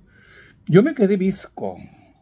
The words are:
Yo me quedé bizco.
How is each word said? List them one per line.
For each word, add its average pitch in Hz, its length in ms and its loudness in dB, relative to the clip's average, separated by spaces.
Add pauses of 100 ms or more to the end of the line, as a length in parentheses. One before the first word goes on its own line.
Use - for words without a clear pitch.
(680)
Yo 180 160 6
me 311 100 -2
quedé 208 240 0
bizco. 180 600 -6 (440)